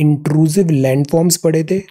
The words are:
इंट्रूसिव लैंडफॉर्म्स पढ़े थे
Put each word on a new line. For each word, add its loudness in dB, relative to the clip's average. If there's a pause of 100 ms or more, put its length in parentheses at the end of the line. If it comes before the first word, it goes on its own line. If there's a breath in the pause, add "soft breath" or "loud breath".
इंट्रूसिव 0
लैंडफॉर्म्स 0 (100)
पढ़े 0
थे -2